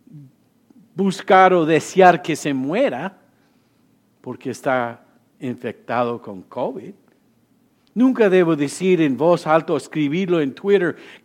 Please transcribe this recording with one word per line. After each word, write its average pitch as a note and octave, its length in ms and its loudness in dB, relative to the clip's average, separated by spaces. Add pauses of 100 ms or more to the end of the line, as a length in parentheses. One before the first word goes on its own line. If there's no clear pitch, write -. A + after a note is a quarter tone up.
(960)
buscar F#3+ 580 4
o E3 140 2
desear E3+ 560 4
que D#3 140 -4
se C#3+ 180 -6
muera D#3+ 640 -6 (1040)
porque B2 260 -14
está A#2+ 560 -6 (360)
infectado A#2+ 840 -8
con G2 180 -16
covid. F#3 540 -12 (1000)
Nunca A#3+ 360 2
debo F3+ 260 4
decir D#3+ 460 0
en C#3 160 0
voz E3 300 0
alta D#3+ 260 0
o D3+ 60 0
escribirlo E3 640 -4
en C3+ 120 -6
Twitter, F#3 420 -2 (280)